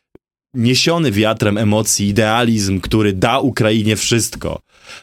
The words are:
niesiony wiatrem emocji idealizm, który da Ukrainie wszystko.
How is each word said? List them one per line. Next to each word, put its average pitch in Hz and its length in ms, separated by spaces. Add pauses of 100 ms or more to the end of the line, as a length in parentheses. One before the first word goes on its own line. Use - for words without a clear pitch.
(540)
niesiony 131 580
wiatrem 107 460
emocji 107 500
idealizm, 107 720
który 104 340
da 117 260
Ukrainie 110 560
wszystko. - 680 (420)